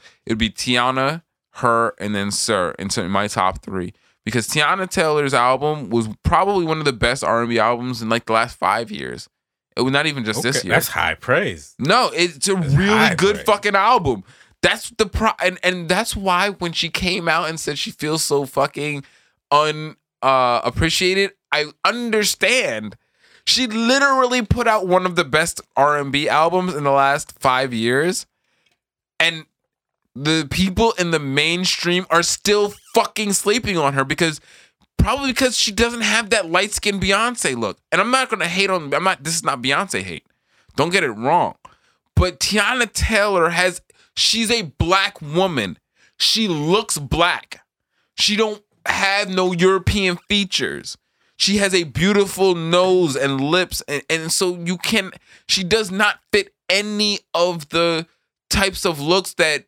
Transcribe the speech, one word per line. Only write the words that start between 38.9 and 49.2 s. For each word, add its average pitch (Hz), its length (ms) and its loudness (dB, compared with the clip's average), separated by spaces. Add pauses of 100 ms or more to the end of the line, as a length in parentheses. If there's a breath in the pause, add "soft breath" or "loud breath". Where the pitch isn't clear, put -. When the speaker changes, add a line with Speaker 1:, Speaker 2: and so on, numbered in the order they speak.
Speaker 1:
I'm 151 80 0
not, 180 220 0
this 160 100 -4
is 165 80 -4
not 139 180 -2
Beyonce 139 420 -2
hate. 92 220 -10 (520)
Don't 156 160 2
get 190 100 2
it 139 80 0
wrong. 120 460 0 (580 soft breath)
But 175 240 0
Tiana 214 540 0
Taylor 202 560 2
has, 180 340 0 (320 soft breath)
she's 220 380 0
a 233 100 0
black 185 580 0
woman. 147 580 -2 (380 soft breath)
She - 300 0
looks 175 500 0
black. 156 640 -2 (540)
She 208 200 0
don't 214 260 0 (240)
have 196 420 0